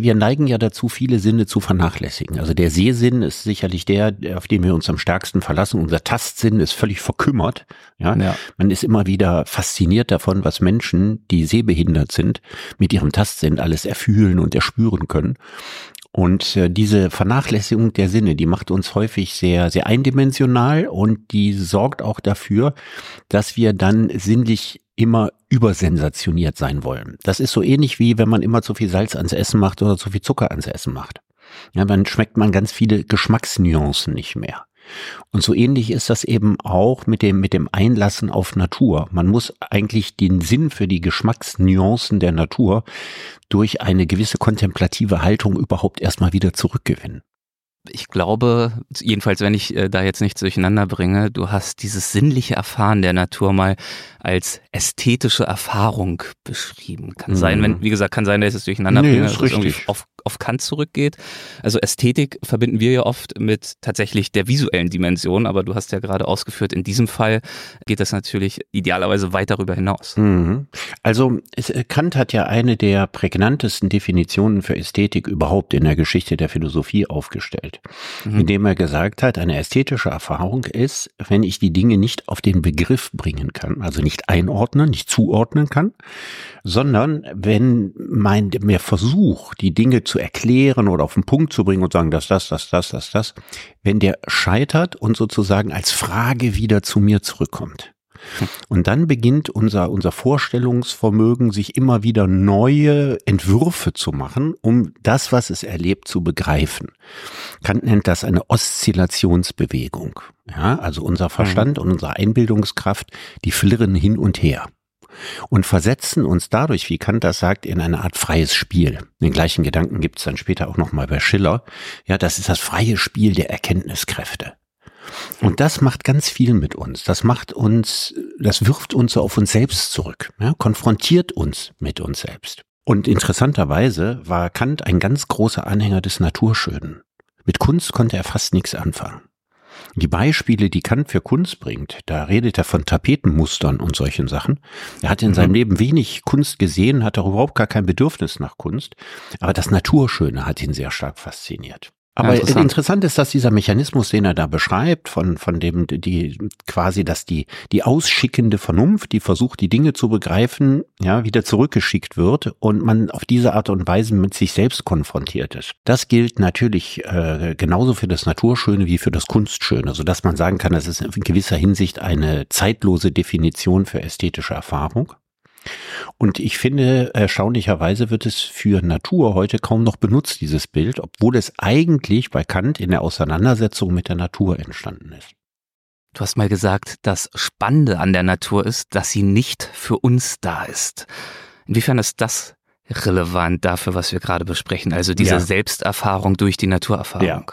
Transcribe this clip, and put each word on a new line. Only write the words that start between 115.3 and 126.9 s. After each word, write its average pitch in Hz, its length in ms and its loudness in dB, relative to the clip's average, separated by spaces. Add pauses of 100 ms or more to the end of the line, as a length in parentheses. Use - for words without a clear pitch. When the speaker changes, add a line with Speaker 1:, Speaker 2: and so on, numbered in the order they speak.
Speaker 1:
Und 98 160 2
versetzen 104 640 0
uns 85 240 0
dadurch, 123 400 0
wie 82 80 -2
Kant 110 260 -2
das 82 140 0
sagt, 90 260 -2
in 85 160 -4
eine 82 240 -2
Art - 140 -6
freies 80 360 0
Spiel. - 440 0 (240)
Den 78 100 4
gleichen 82 320 0
Gedanken 80 360 -2
gibt's - 240 -4
dann 67 120 -6
später - 320 -4
auch - 80 -10
nochmal 73 300 -2
bei 71 140 -2
Schiller. 98 440 2 (400)
Ja, 95 140 0
das 87 200 -2
ist 92 120 -6
das 85 80 0
freie 110 400 -2
Spiel 107 360 2
der 85 160 -2
Erkenntniskräfte. - 1040 -6 (880)
Und - 200 2
das 147 200 0
macht 131 240 0
ganz 143 240 2
viel 120 240 2
mit 78 220 2
uns. - 300 -12